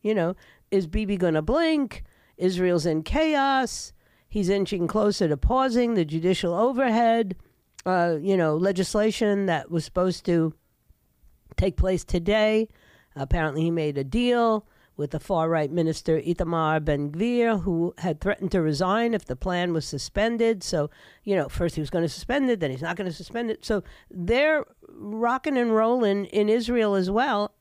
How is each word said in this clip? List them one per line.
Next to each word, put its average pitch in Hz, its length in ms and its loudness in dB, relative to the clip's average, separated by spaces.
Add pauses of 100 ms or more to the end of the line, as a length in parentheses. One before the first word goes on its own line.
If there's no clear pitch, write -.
You 214 120 0
know, 180 220 0 (340)
is 190 160 0
Bibi 202 300 -2
gonna 170 260 0
blink? 294 640 0 (320)
Israel's 180 500 0
in 160 160 0
chaos. 277 880 0 (360)
He's 190 220 -2
inching 190 360 0
closer 208 400 0
to 151 100 0
pausing 240 580 0
the 185 100 2
judicial 170 480 -2
overhead, 233 840 2 (520)
uh, 175 340 0
you 190 160 0
know, 156 200 2
legislation 202 920 0
that 160 240 -2
was 165 140 -2
supposed 185 420 -2
to 165 260 2 (1040)
take 190 200 0
place 185 280 0
today. 214 640 0 (480)
Apparently 151 460 2
he 170 80 4
made 156 260 0
a 139 80 0
deal 233 640 4 (300)
with 147 140 -4
the 156 100 -4
far-right 160 500 2
minister 160 500 0
Itamar 165 640 0
Ben-Gvir, 175 800 0
who 170 360 0
had 160 220 -4
threatened 190 320 -2
to 180 100 2
resign 185 500 0
if 214 140 -4
the 127 100 -6
plan 180 360 -2
was 160 120 -2
suspended. 226 800 -2
So, 151 260 -4 (360)
you 196 120 0
know, 160 120 0
first 170 260 -2
he 160 80 -4
was 143 80 -8
gonna 170 180 -2
suspend 262 400 -4
it, 226 120 0
then 151 100 -2
he's 131 100 -8
not 170 160 -6
gonna 185 160 -6
suspend 233 380 -8
it. - 140 -8
So 208 180 -2 (280)
they're 254 540 0 (240)
rocking 233 680 -4
and 240 160 2
rolling 220 520 2
in 208 220 0
Israel 226 460 0
as 185 160 0
well 208 500 -2